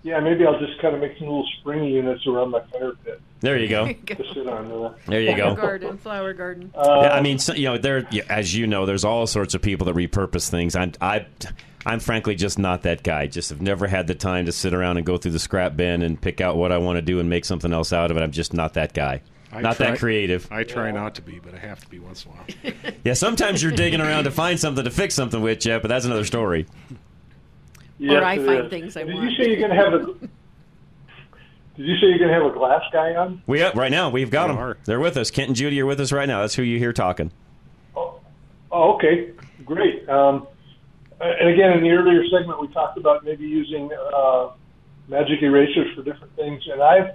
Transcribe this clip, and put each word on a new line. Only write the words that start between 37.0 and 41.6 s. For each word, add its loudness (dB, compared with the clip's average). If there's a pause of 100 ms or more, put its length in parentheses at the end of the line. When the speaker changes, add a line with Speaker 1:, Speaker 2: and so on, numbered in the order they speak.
Speaker 1:
Oh, -8 (520)
oh, 6
okay. 2 (340)
Great. 0
Um, 4 (760)
and 4
again, 8